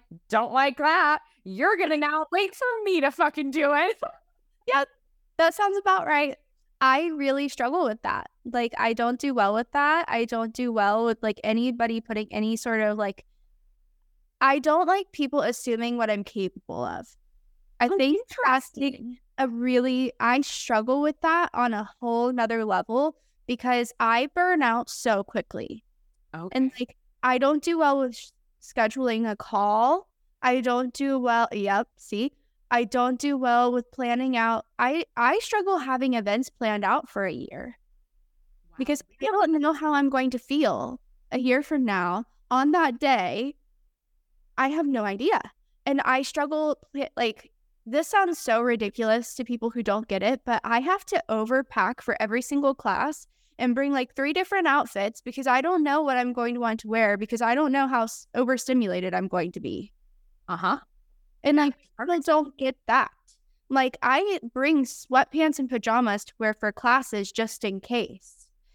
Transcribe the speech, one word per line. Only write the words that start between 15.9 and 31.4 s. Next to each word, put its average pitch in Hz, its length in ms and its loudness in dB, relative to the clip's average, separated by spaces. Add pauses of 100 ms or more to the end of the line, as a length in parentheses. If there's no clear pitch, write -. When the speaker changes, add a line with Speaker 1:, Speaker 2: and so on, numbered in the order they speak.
Speaker 2:
what 220 120 0
I'm 202 140 -2
capable - 640 -8
of. 85 200 -8 (760)
I 247 60 2
Speaker 1:
Oh, 381 100 0
Speaker 2:
think 294 240 2 (240)
that's 262 320 2
Speaker 1:
interesting. 262 400 -6 (200)
Speaker 2:
a 262 120 0
really, 254 720 0
I 247 220 2
struggle 254 600 0
with 302 200 0
that 339 320 2
on 240 200 0
a 208 160 -6 (100)
whole 240 320 0
nother 226 320 0
level 214 540 0 (280)
because 240 540 0
I 233 340 2
burn 359 280 2
out 240 280 0
so 202 340 0
quickly. - 600 -8 (500)
Speaker 1:
Okay. 170 220 -10
Speaker 2:
And, 262 240 2
like, - 160 -8 (280)
I 247 160 2
don't 285 240 2
do 339 160 0
well 277 200 4
with 254 160 -2
sh-, - 140 -20 (320)
scheduling 226 680 -2
a 202 60 -4
call. 220 720 0 (340)
I 254 200 2
don't 247 320 -2
do 277 260 -2
well, 233 320 2